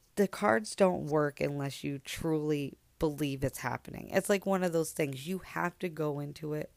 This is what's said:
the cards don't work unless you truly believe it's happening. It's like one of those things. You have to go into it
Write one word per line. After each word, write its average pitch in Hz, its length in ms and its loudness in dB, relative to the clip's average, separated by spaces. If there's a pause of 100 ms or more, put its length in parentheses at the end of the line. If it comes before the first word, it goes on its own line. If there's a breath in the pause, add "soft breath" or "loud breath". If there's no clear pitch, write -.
(160)
the 202 120 4
cards 214 480 2
don't 180 320 4
work 147 320 2
unless 143 440 -2
you 143 160 -4
truly 151 800 0 (220)
believe 143 420 0
it's 135 180 -2
happening. - 520 -6
It's 190 160 2
like 196 180 4
one 190 180 2
of 175 100 2
those 160 180 2
things. 139 340 -2
You 185 140 -4
have 170 400 -4
to 185 80 -4
go 151 320 -2
into 147 340 -6
it 151 240 -4